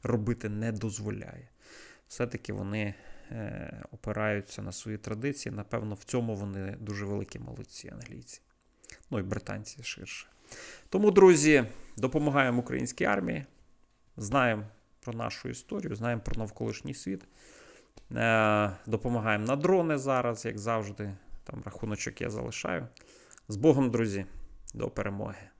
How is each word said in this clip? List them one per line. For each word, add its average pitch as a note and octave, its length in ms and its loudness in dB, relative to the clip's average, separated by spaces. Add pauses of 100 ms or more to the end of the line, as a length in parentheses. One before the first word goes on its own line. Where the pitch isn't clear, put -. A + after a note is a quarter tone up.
робити A2+ 460 0
не G#2+ 220 -4
дозволяє. G#2 760 -8 (600)
Все-таки A#2+ 440 -6
вони, G2+ 400 -4 (380)
е, A2 600 -10
опираються G#2 720 -4
на G2 100 -8
свої G#2+ 260 -8
традиції. A2+ 580 -6
Напевно, G#2+ 400 -6
в - 80 -16
цьому A#2 320 -2
вони G2 440 -6
дуже G2+ 260 -6
великі G2+ 340 -6
молодці, - 500 -12
англійці. - 520 -16 (720)
Ну A2 80 -2
і F#2+ 40 -2
британці G#2 600 -8
ширше. - 440 -10 (600)
Тому, G#3 220 6
друзі, D#3 540 10 (320)
допомагаємо C3+ 640 2
українській B2+ 460 -2
армії, - 400 0 (720)
знаємо A2 460 2 (360)
про A#2 140 -8
нашу A#2 360 -6
історію, F3+ 460 -6
знаємо A2+ 300 -2
про - 100 0
навколишній A2+ 580 -4
світ. - 300 -8 (880)
Е, A2 600 4 (140)
допомагаємо A2 600 0
на C3 100 2
дрони E3 420 4
зараз, B2 480 0
як A2 120 -4
завжди. G#2 580 -4 (280)
Там - 220 -10
рахуночок - 560 -6
я - 80 -2
залишаю. A#2+ 580 -4 (600)
З G#2+ 80 -6
Богом, C3 360 6
друзі, G#2+ 340 0 (480)
до A2 160 -4
перемоги. G2+ 600 -6 (100)